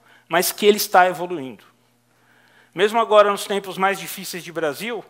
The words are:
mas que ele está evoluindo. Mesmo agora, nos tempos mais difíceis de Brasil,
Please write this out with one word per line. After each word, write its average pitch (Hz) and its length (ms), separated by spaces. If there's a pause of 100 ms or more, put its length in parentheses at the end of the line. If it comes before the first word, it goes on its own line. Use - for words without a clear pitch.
(280)
mas 175 240
que - 140
ele 208 100
está 185 300
evoluindo. 165 580 (1080)
Mesmo 208 260
agora, 208 300
nos 196 160
tempos 196 320
mais 190 200
difíceis 170 460
de 170 80
Brasil, 160 580